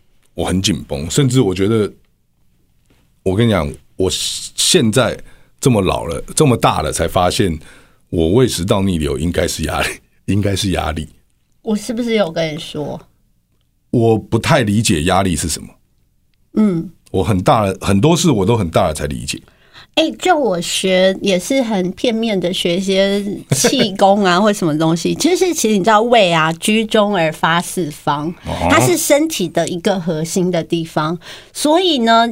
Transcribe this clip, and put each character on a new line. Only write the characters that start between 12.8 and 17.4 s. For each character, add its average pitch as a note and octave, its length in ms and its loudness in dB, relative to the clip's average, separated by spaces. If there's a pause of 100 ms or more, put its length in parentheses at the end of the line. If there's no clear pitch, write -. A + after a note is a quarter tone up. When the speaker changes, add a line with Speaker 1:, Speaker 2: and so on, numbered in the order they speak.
Speaker 1:
我 A2+ 280 4
不 - 200 -4
太 C#3+ 260 2
理 G#2 180 0
解 D#2 220 0
压 F#2 180 2
力 F2+ 140 0
是 E2+ 120 -4
什 - 140 -8
么。 G1+ 60 -18 (840)
Speaker 2:
嗯。 F#3 360 0 (200)
Speaker 1:
我 F#2+ 120 0
很 F#2 200 0